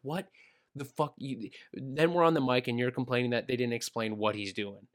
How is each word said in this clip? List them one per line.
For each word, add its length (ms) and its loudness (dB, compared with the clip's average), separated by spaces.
"What 260 -6
the 100 -10
fuck?" 340 -4
You, 320 -8
then 400 0
we're 120 4
on 100 6
the 60 4
mic 280 4
and 100 0
you're 120 2
complaining 400 0
that 180 0
they 80 0
didn't 180 0
explain 440 -4
what 160 2
he's 180 -6
doing. 420 -6